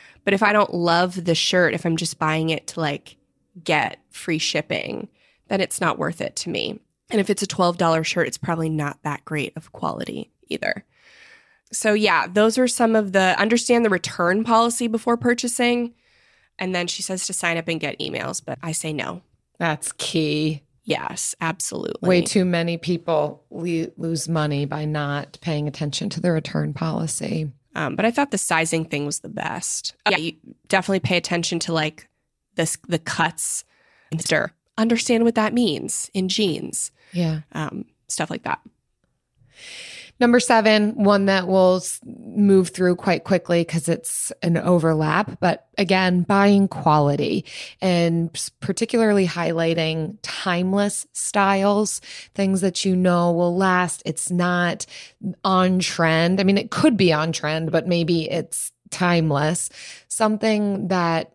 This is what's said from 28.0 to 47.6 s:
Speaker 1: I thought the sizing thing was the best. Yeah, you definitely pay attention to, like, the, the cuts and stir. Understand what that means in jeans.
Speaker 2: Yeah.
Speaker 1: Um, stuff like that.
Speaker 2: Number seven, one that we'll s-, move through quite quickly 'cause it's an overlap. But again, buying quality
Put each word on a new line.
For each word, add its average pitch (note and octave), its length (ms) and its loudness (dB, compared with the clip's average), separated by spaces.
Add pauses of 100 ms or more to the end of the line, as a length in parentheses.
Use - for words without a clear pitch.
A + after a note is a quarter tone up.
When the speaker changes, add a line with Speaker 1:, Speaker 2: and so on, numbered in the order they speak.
Speaker 1:
I A#3 40 2
thought C#4 220 -2
the F#3+ 80 -2
sizing E3 460 -2
thing C#3+ 200 -6
was D3 140 -6
the - 100 -14
best. - 640 -8 (140)
Yeah, F3+ 80 2
you E3 160 -6 (340)
definitely F#3+ 340 0
pay F3+ 160 0
attention E3+ 420 -2
to, E3 140 -4
like, D#3 340 -4 (480)
the, E3 200 -2 (120)
the E3+ 120 -2
cuts - 640 -4 (480)
and D#3+ 80 -4
stir. - 320 -2 (240)
Understand A#3 480 2
what A#3 120 2
that A3 180 0
means - 640 -2
in F#3 140 0
jeans. - 600 -2 (220)
Speaker 2:
Yeah. D#3+ 280 -2 (100)
Speaker 1:
Um, D#3 340 -8 (220)
stuff - 240 -6
like - 120 -8
that. - 160 -4 (1600)
Speaker 2:
Number A#3+ 200 10
seven, G#3+ 600 6
one G3 260 6
that F#3+ 200 2
we'll F#3 300 6
s-, - 280 -6
move G3 640 4
through F3+ 280 2
quite F3 260 0
quickly E3+ 400 2
'cause E3 240 -2
it's - 460 -4 (100)
an E3+ 140 2
overlap. D#3+ 800 2
But - 280 -2 (100)
again, F#3 460 2
buying G3 440 6
quality D3 800 2 (340)